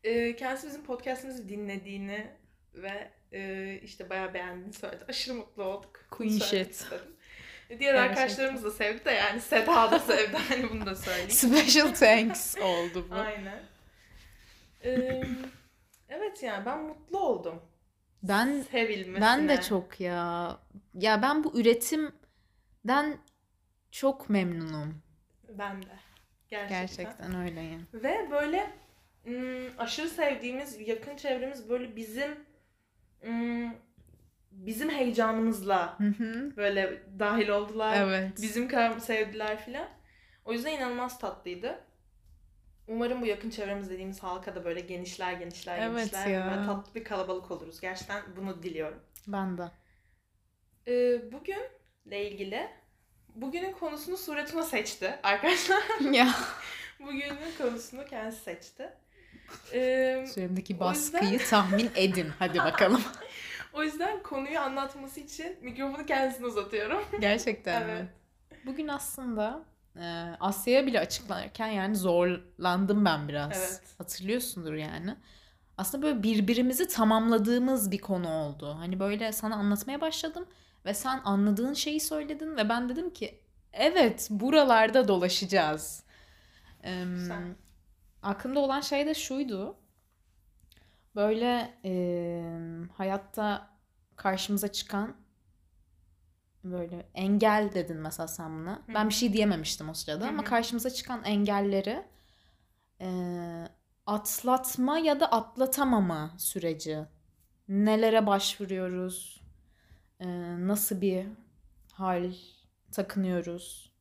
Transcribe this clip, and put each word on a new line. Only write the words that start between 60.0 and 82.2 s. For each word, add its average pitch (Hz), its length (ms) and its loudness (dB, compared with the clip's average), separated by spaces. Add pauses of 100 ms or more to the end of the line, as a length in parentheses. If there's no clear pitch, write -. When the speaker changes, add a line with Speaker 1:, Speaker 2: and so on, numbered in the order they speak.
Speaker 2:
Üzerimdeki 185 520 -2
Speaker 1:
o 180 120 2
yüzden 202 300 0
Speaker 2:
baskıyı 202 180 4 (100)
tahmin 202 460 4
edin. 185 320 4 (120)
Hadi 180 180 0
bakalım. 190 500 4
Speaker 1:
<laughs> - 40 -10 (640)
O 302 100 -2
yüzden 339 400 -2
konuyu 285 360 -4
anlatması 269 600 -6
için 320 440 -10
mikrofonu 269 420 -6
kendisine 262 420 0
uzatıyorum. 220 540 -2 (180)
Speaker 2:
Gerçekten 214 640 0
mi? 214 60 -4
Speaker 1:
Evet. 185 160 -6 (580)
Speaker 2:
Bugün 294 220 -6
aslında, 254 760 -4 (320)
e, 170 60 -14 (380)
Asya'ya 247 480 4
bile 233 120 4
açıklarken - 680 -4
yani 208 280 0
zorlandım 180 1120 2
ben 151 220 4
biraz. 147 300 -4
Speaker 1:
Evet. 185 240 -4 (160)
Speaker 2:
Hatırlıyorsundur 185 760 -4
yani. 156 420 -6 (640)
Aslında 269 280 -2
böyle 247 180 2
birbirimizi 240 640 4
tamamladığımız 226 1040 4
bir 196 60 0
konu 180 320 -2
oldu. 147 500 -4
Hani 180 200 -4
böyle 208 320 -2
sana 220 240 -2
anlatmaya 208 460 0
başladım 320 460 -4 (380)
ve 196 80 -2
sen 262 300 -2
anladığın 208 500 4
şeyi 302 260 -2
söyledin 302 580 -4